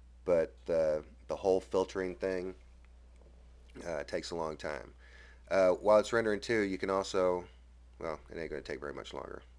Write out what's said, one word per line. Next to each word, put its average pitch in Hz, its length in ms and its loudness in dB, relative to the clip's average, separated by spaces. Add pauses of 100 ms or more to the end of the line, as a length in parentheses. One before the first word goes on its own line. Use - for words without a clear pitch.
(260)
but - 280 2 (120)
the, 78 360 2 (260)
the 76 80 -4
whole 95 260 4
filtering 95 520 -2
thing, 92 400 -4 (1300)
uh, 76 160 -4
takes 85 280 -6
a - 20 -10
long 78 240 -4
time. 73 340 -8 (580)
Uh, 92 200 6
while 101 260 6
it's 104 160 4
rendering 110 280 2
too, 113 200 0
you 98 160 0
can 95 140 0
also, 92 520 2 (560)
well, 80 220 -8 (100)
it - 80 -12
ain't 80 120 -8
gonna 73 100 -8
take 71 200 -8
very 71 120 -8
much - 220 -12
longer. - 260 -12 (180)